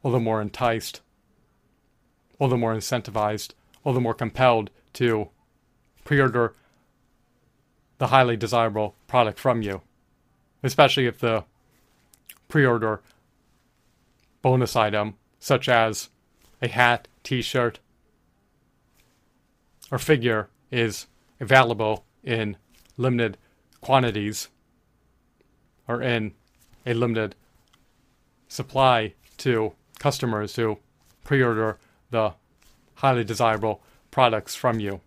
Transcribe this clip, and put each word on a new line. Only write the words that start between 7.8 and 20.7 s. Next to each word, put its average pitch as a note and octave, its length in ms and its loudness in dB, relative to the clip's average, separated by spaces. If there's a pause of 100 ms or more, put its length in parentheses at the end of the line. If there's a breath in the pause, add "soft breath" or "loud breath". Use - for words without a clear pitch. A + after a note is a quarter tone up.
the B2+ 100 -2
highly B2+ 300 4
desirable A2 580 -2 (120)
product A2+ 320 0
from A#2 220 0
you, G2 200 -6 (800)
especially C3+ 440 4
if A#2 140 -4
the A2+ 240 -2 (1040)
pre-order A#2 520 2 (1400 soft breath)
bonus B2+ 340 0
item, G#2 400 0 (240)
such C3 300 0
as A2+ 400 2 (520)
a B2 60 -2
hat, A#2+ 400 2 (160)
t-shirt, A#2+ 560 -2 (2000)
or C3 80 -6
figure, A#2 520 0 (200)
is A#2 380 -4 (320)